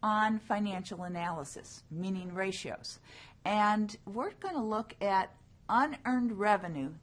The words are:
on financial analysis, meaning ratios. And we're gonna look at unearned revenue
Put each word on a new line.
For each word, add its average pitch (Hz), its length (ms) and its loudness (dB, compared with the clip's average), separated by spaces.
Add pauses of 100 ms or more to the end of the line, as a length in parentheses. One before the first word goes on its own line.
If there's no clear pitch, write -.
on 214 340 4
financial 202 640 -2
analysis, 170 880 -6
meaning 180 420 -4
ratios. 185 680 -4 (440)
And 208 640 2
we're 240 340 -4
gonna 349 240 -4
look 220 380 -2
at 190 320 2 (340)
unearned 247 720 2
revenue 185 540 2 (120)